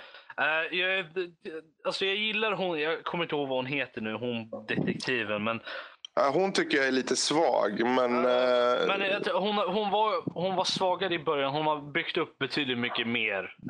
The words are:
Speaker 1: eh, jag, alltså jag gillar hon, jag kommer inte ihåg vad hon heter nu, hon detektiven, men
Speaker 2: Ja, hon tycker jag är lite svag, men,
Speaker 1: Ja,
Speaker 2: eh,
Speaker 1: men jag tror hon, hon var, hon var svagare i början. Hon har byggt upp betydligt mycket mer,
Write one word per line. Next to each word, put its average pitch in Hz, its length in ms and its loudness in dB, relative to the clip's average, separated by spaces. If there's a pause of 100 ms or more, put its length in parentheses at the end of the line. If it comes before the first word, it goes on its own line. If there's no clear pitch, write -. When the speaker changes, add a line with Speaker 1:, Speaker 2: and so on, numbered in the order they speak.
(380)
Speaker 1:
eh, 160 420 0
jag, 185 260 0 (800)
alltså 190 200 -2
jag 196 100 0
gillar 214 360 0
hon, 175 280 0
jag 151 240 -2
kommer 170 200 -2
inte 160 120 -4
ihåg 143 120 0
vad 131 100 0
hon 127 80 0
heter 131 360 -4
nu, 110 120 -2
hon 113 540 -6
detektiven, 107 760 -2
men 113 160 -2 (560)
Speaker 2:
Ja, 139 180 4
hon 190 200 2
tycker 160 240 2
jag 135 100 4
är 131 40 2
lite 127 240 2
svag, 123 720 2
men, 123 380 4
Speaker 1:
Ja, 123 560 4
Speaker 2:
eh, - 80 2
Speaker 1:
men 196 140 0
jag 196 220 0
tror 190 160 0
hon, 208 180 0
hon 202 340 0
var, 208 420 0
hon 185 220 -2
var 180 80 2
svagare 180 500 0
i 170 60 0
början. 143 340 0
Hon 156 120 0
har 147 260 -2
byggt 160 260 -2
upp 156 220 -2
betydligt 135 380 0
mycket 120 300 -2
mer, 110 480 -2 (140)